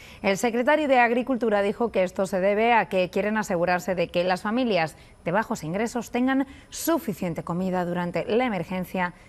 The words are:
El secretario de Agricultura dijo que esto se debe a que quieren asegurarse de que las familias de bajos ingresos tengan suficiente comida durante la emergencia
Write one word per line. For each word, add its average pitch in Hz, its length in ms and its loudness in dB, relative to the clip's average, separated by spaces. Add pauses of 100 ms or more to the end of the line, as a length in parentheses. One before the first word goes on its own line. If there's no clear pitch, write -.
(220)
El 196 160 2
secretario 254 500 2
de 262 120 6
Agricultura 233 600 2
dijo 202 320 0
que 190 100 2
esto 185 220 0
se 185 160 -2
debe 208 320 2
a 214 140 4
que 185 240 0
quieren 208 260 0
asegurarse 180 580 0
de 170 140 -2
que 175 160 0
las 180 160 0
familias 208 560 0 (300)
de 165 60 -2
bajos 214 300 -2
ingresos 208 480 -4
tengan 262 360 0 (240)
suficiente 185 720 -4
comida 180 420 -2
durante 175 400 -4
la 247 220 0
emergencia 185 680 -4 (160)